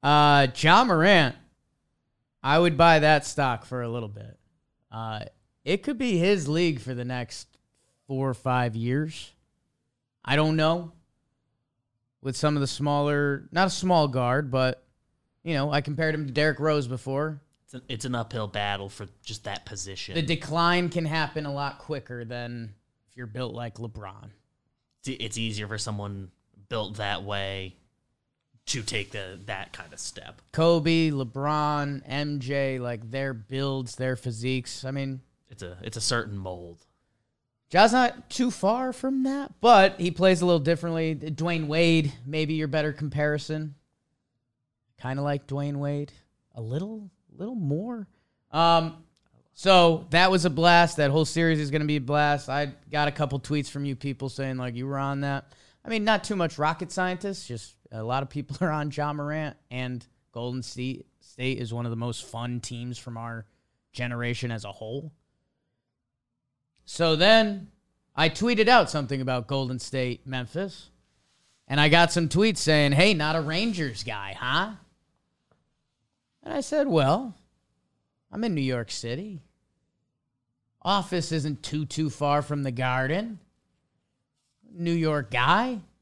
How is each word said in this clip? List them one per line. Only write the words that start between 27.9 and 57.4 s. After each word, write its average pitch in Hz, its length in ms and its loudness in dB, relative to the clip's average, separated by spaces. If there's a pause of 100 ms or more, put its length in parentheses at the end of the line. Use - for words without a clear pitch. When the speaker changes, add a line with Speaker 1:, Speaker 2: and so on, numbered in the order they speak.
Speaker 2:
to - 160 -6
take 104 280 -6
the, 95 360 -12
that 98 260 -10
kind 87 200 -18
of - 60 -20
step. - 420 -14 (120)
Speaker 1:
Kobe, 165 580 4
LeBron, 143 960 -2
M 147 320 -4
J, 135 400 -2
like, 120 320 -8
their 135 240 -4
builds, 135 640 -6
their 127 180 -2
physiques. 123 680 -6
I 135 80 -8
mean, 135 300 -8 (260)
Speaker 2:
It's - 160 -18
a, 87 180 -12
it's 107 140 -10
a 117 40 -8
certain 110 380 -2
mold. 87 480 -12 (840)
Speaker 1:
Ja's 208 240 6
not 247 360 2
too 262 220 0
far 247 420 0
from 262 300 -2
that, 269 380 -4
but 196 380 8
he 175 120 0
plays 175 320 4
a 180 40 2
little 170 140 4
differently. 160 560 -2
Dwayne 156 500 -4
Wade, 160 460 4 (140)
maybe 156 280 -2
your 156 140 -2
better 151 240 0
comparison. 147 840 -2 (1300)
Kinda 135 220 -4
like 143 240 -2
Dwayne 143 300 -4
Wade. 143 360 -4 (420)
A 120 60 -12
little, 185 500 -8 (240)
little 220 200 -10
more. 202 520 -4 (440)
Um, 165 540 2 (500)
so 170 560 6
that 180 200 6
was 180 140 4
a 175 60 4
blast. 170 480 6
That 147 120 4
whole 156 140 4
series 165 340 2
is 147 120 -4
gonna 151 160 0
be 151 100 0
a 147 40 0
blast. 147 500 0
I 143 240 -2 (160)
got 147 180 2
a 143 40 -2
couple 139 280 -2
tweets 147 300 -2
from 143 160 -6
you 135 100 -4
people 135 320 -6
saying, 131 300 -6
like, 123 160 -6
you 123 120 -6
were 139 120 -4
on 139 240 -4
that. 139 320 -4 (280)
I - 60 -14
mean, 220 160 -2
not 214 200 2
too 208 120 -4
much 170 220 -2
rocket 160 340 -2
scientist. 185 560 -4